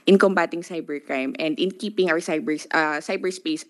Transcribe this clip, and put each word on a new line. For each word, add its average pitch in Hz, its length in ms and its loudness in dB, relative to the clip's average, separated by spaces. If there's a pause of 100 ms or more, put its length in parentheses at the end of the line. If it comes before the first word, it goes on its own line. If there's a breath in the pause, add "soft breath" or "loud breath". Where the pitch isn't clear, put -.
in 196 160 8
combating 175 400 2
cybercrime 143 800 -6
and 156 160 -2
in 185 160 -2
keeping 190 320 -2
our 165 160 2
cyber, 156 320 -4 (160)
uh, 156 320 0
cyberspace 185 680 -6